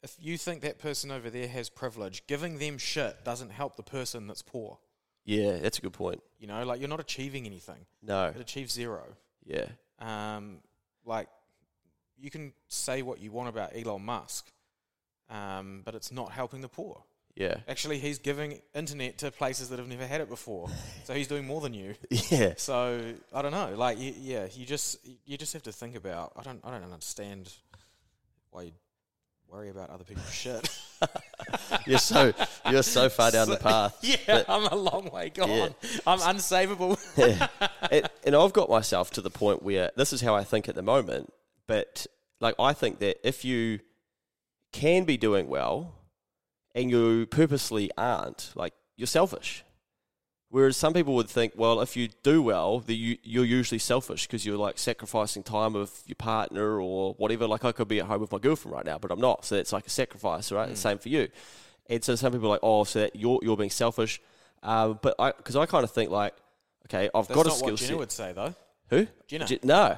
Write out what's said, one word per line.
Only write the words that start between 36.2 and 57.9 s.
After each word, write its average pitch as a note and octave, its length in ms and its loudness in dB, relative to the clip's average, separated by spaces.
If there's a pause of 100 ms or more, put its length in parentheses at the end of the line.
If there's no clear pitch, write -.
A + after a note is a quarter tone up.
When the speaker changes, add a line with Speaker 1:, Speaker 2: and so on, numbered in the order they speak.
Speaker 1:
<laughs> - 0 -
Speaker 2:
Yeah. A#2+ 300 6 (440)
And, C#3+ 180 4 (160)
and C#3 100 6
I've F#3 180 8
got G3 160 4
myself G#2 420 2
to A2 100 -6
the F#2+ 80 -4
point G#2 320 2
where F#2+ 360 2
this C3+ 160 2
is B2 80 -2
how A2 140 4
I G2+ 100 2
think G#2+ 240 0
at - 60 -4
the - 60 -6
moment, F#2 500 2 (360)
but, - 400 -2 (320)
like, A2+ 180 2
I B2+ 160 4
think - 260 -2
that G2 180 0 (100)
if - 160 -2
you A#2 380 0 (880)
can E3+ 320 4
be D#3 140 2
doing G#2 320 2
well C#2 460 -2 (760)
and B2+ 160 0
you A#2 380 6
purposely C3 680 2
aren't, - 580 -4
like, - 180 -6 (220)
you're A#2 120 -6
selfish. - 560 0 (840)
Whereas C3+ 280 6
some D#3+ 160 4
people D3+ 220 4
would A#2 140 4
think, A#2 260 2
well, A2+ 260 4
if - 160 -2
you A#2+ 100 0 (160)
do D#3 180 8
well, G#2 380 4
that A2+ 140 -4
you, A2+ 300 -2
you're A#2 220 2
usually A#2+ 340 2
selfish - 480 0
'cause G#2 180 -4
you're, G#2 120 -2
like, G#2 200 -2
sacrificing G#2+ 640 -2
time G#2+ 300 0
with G2+ 320 -4
your - 100 -12
partner G#2+ 680 0
or F#2+ 340 -2
whatever. A2+ 320 0
Like, A2 180 0
I A#2+ 60 4
could A2+ 160 -2
be G#2 120 2